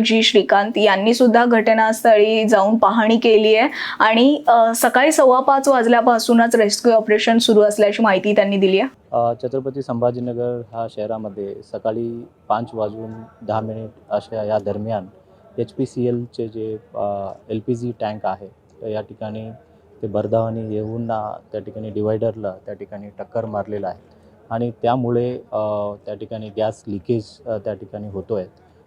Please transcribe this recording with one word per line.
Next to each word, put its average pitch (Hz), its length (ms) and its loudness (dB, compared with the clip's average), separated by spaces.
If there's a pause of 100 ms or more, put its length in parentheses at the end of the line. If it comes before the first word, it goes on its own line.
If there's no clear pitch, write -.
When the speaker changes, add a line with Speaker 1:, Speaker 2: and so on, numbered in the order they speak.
Speaker 1:
जी 226 180 2
श्रीकांत 208 540 2
यांनी 208 360 2
सुद्धा 240 320 4
घटनास्थळी 220 1000 4
जाऊन 214 300 4
पाहणी 226 400 4
केली 220 380 4
आहे 240 140 4 (300)
आणि, 254 480 4
अ, 226 280 4
सकाळी 254 360 2
सव्वा 262 280 6
पाच 269 280 2
वाजल्यापासूनच 233 880 4
रेस्क्यू 220 380 4
ऑपरेशन 220 440 2
सुरू 226 240 4
असल्याची 208 420 2
माहिती 202 280 2
त्यांनी 202 260 2
दिली 190 220 4
आहे. 262 100 0 (220)
Speaker 2:
अ, 120 220 0 (100)
छत्रपती 135 380 -6
संभाजीनगर 123 800 -4 (120)
हा 113 160 -6
शहरामध्ये 107 720 -8
सकाळी 117 640 -6 (200)
पाच 113 160 -2 (100)
वाजून 110 380 -8 (300)
दहा 110 180 -4
मिनिट 110 300 -10 (200)
अशा 107 340 -6
या 107 140 -2
दरम्यान 104 480 -6 (520)
एचपीसीएलचे 120 880 -6
जे, 110 300 -10 (180)
अ, 101 360 -6 (180)
एलपीजी 117 500 -6
टँक 107 260 -6
आहे, 95 220 -6 (340)
तर 113 60 -12
या 107 140 -6
ठिकाणी 110 480 -12 (520)
ते 113 60 -8
भरधावाने 113 680 -4
येऊन, 113 380 -6
अ, 107 200 -6 (200)
त्या 107 100 -10
ठिकाणी 110 280 -14
डिव्हायडरला 107 640 -4 (120)
त्या 104 80 -12
ठिकाणी 101 360 -16 (100)
टक्कर 113 260 -8
मारलेला 104 420 -8
आहे 87 120 -10 (500)
आणि 120 220 -4
त्यामुळे, 120 640 -2 (180)
अ, 104 400 -4 (140)
त्या 107 80 -10
ठिकाणी 107 440 -12
गॅस 110 300 -4
लिकेज, 107 380 -4 (220)
अ, 113 100 -6
त्या 104 160 -8
ठिकाणी 104 360 -14
होतो 98 260 -8
आहे. 92 100 -6 (420)